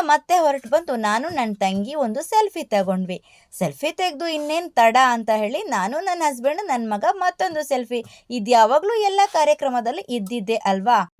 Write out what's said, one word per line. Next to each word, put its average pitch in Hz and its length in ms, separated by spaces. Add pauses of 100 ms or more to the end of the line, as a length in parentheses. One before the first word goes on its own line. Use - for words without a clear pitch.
ಮತ್ತೆ 302 380
ಹೊರಟು 277 300
ಬಂದು 302 280
ನಾನು 226 320
ನನ್ನ 240 260
ತಂಗಿ 196 400
ಒಂದು 262 280
ಸೆಲ್ಫಿ 403 400
ತಗೊಂಡ್ವಿ. 185 600 (360)
ಸೆಲ್ಫಿ 180 340
ತೆಗ್ದು 339 340
ಇನ್ನೇನ್ 311 440
ತಡ 226 260 (100)
ಅಂತ 233 300
ಹೇಳಿ 226 260
ನಾನು, 254 380
ನನ್ನ 349 260
ಹಸ್ಬೆಂಡ್, 277 380
ನನ್ನ 233 280
ಮಗ 208 200
ಮತ್ತೊಂದು 359 560
ಸೆಲ್ಫಿ. 240 360 (260)
ಇದ್ಯಾವಾಗ್ಲೂ 247 640
ಎಲ್ಲ 403 260 (120)
ಕಾರ್ಯಕ್ರಮದಲ್ಲಿ 294 760
ಇದ್ದಿದ್ದೆ 226 460
ಅಲ್ವಾ? 196 640